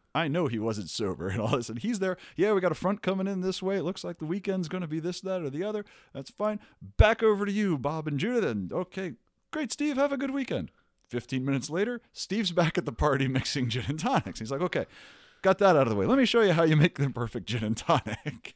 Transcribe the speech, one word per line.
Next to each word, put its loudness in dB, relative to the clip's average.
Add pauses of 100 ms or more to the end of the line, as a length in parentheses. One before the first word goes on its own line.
(140)
I 0
know 0
he -2
wasn't -2
sober -4
and -2
all 0
this. -4
And -8
he's -4
there. -2 (180)
"Yeah, 2
we 4
got 2
a 0
front -2
coming -2
in -4
this -4
way. -2
It -2
looks -6
like -8
the -8
weekend's -2
gonna -6
be -4
this, -6
that, -4
or -4
the -6
other. -4 (280)
That's -10
fine. -4 (380)
Back 0
over 0
to -4
you, -2
Bob -6
and -4
Judith. -2
And -4
okay, -8 (380)
great, -4
Steve. -2
Have 2
a -4
good -4
weekend." -4 (380)
Fifteen -4
minutes -2
later, -2 (140)
Steve's -2
back 4
at -2
the -4
party 2
<laughs> 0
mixing 0
gin -2
and -4
tonics. 0
He's -6
like, -2
"Okay, 0 (560)
got 6
that 8
out 8
of 4
the 2
way. 4
Let 4
me 6
show 4
you 6
how 6
you 6
make 6
the 0
perfect -6
gin -2
and 2
tonic." -2